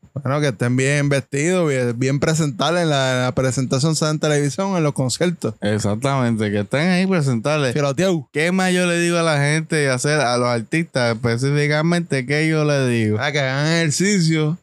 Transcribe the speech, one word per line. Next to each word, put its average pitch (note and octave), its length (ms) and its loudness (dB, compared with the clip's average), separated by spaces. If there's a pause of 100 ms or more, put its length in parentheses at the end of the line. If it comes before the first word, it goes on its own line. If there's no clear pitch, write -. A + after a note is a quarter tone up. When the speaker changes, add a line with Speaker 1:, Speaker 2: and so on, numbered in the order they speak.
(140)
Speaker 1:
Bueno, C#3 260 -2
que D3 80 2
estén B2 280 0
bien C#3+ 320 2
vestidos, D3+ 600 0
bien, B2 280 0
bien C3 220 0
presentables D#3 640 0
en D#3+ 80 2
la, C3 240 2
en B2+ 80 0
la B2 100 -2
presentación, C3+ 600 0
sea D#3 160 0
en D#3 80 -2
televisión, D3+ 580 0
en E3 60 0
los D3 100 0
conciertos. C3 680 -2
Speaker 2:
Exactamente, A2 920 0
que G#2 100 -2
estén C#3 300 -2
ahí F#3 160 2
presentables. C#3+ 680 0
Speaker 1:
Filoteau. C#3+ 600 -2
Speaker 2:
¿Qué D#3 180 0
más F#3 220 2
yo F3+ 140 2
le E3+ 120 0
digo E3+ 180 0
a E3+ 60 0
la D#3 180 2
gente D3+ 440 0
y - 20 2
hacer D3 340 0
a B2 160 2
los B2 120 2
artistas A#2+ 680 0
específicamente? D3 1120 0
¿Qué D3+ 220 0
yo D#3 160 2
le C#3 240 2
digo? A2 320 2
Speaker 1:
Ah, C#3+ 100 -2
que D3 80 -2
hagan C#3 300 0
ejercicio E3 960 0